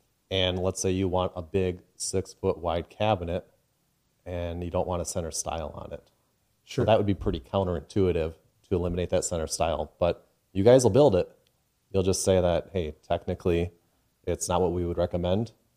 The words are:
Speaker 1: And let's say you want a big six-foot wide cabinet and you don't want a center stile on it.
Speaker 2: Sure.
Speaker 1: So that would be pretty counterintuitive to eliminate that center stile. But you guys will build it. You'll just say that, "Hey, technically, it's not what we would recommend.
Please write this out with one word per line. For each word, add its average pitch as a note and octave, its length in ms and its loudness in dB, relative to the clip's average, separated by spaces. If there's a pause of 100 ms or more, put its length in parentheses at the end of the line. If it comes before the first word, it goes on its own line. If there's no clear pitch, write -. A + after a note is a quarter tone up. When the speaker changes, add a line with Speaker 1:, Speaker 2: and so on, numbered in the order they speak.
(300)
Speaker 1:
And F#2 280 0
let's F#2 220 -2
say F#2+ 100 0
you F#2 180 0
want F2+ 260 -2
a F2 80 -10
big F2+ 380 -2 (160)
six-foot - 640 -4
wide E2+ 300 -4
cabinet F#2 580 -2 (800)
and F2 380 -6
you F2 80 -6
don't F2+ 160 -2
want F2 160 -4
a - 20 -6
center E2 280 -6
stile D#2 420 -8
on - 180 -14
it. - 160 -16 (560)
Speaker 2:
Sure. - 200 -2
Speaker 1:
So - 20 -2
that G#2+ 100 6
would G2+ 100 2
be G2+ 80 2
pretty F2 260 -4
counterintuitive F2+ 920 -2 (340)
to G2 80 0
eliminate F2 340 -2
that - 140 0
center D#2+ 240 -4
stile. D#2 500 -4
But F2 260 0 (280)
you F#2+ 100 -2
guys A#2+ 220 8
will A2+ 60 6
build A#2+ 260 6
it. F2 120 2 (600)
You'll F#2+ 140 2
just F#2+ 200 0
say F#2+ 160 6
that, F2 320 0
"Hey, E2 300 -4
technically, F2 720 -2 (520)
it's F2 240 -4
not F2+ 140 2
what F2 80 2
we F2 160 -2
would E2+ 100 -4
recommend. F2 540 -2 (260)